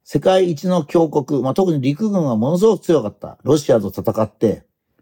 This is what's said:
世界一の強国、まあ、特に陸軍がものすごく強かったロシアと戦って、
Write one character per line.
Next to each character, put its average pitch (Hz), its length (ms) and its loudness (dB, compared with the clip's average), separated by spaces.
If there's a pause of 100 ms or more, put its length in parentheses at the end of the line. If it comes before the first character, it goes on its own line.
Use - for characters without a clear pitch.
世 - 160 -4
界 190 300 2
一 151 160 -6
の 180 180 0
強 165 260 0
国、 147 320 -2
ま 131 100 -2
あ、 - 20 -2
特 185 180 0
に 151 80 0
陸 143 300 -2
軍 185 160 -2
が 123 100 -2
も 120 160 0
の 180 60 0
す 190 80 2
ご 214 120 4
く - 60 -12
強 151 180 2
か 104 80 -6
っ - 80 -20
た - 260 -16
ロ 143 140 2
シ 147 140 0
ア 117 80 4
と 101 100 -6
戦 101 320 -4
っ - 80 -2
て、 - 360 -2 (360)